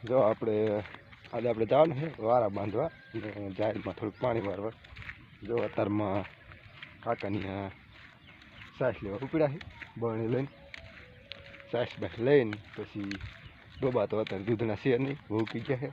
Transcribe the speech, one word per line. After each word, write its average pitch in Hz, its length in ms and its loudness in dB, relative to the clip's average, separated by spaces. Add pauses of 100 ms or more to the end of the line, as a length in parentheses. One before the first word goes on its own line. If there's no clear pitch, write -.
જો 123 80 4 (120)
આપણે, 113 260 2 (760)
આજે 120 160 0
આપણે 110 180 2
જવાનું 143 340 6
છે 165 80 -2 (140)
વારા 110 340 4
બાંધવા 104 340 0 (460)
અને 101 220 -6
જાહેરમાં 104 380 0
થોડુંક 104 260 -4
પાણી 117 260 0
વારવા. 101 260 -4 (720)
જો 113 80 -2 (120)
અત્યારમાં 104 580 0 (800)
કાકાની 101 400 -2 (100)
આ 98 140 -4 (1080)
સાસ 127 240 2
લેવા 101 220 -4
ઉપડ્યા 147 280 4
છે, 165 80 -8 (400)
બરણી 113 340 0
લઈને, 135 160 0 (1200)
સાસ 117 180 0 (100)
બાસ 95 140 -4 (120)
લઈને 127 300 8 (200)
પછી 101 340 -6 (680)
ડોબા 123 280 2
તો - 160 -2
અત્યારે 98 260 -4
દૂધના 110 340 0
છે 123 160 4
નહીં, 139 200 -2 (100)
બહુ 107 240 2
પી 113 140 -4
ગયા 131 160 -2
છે. 139 100 -6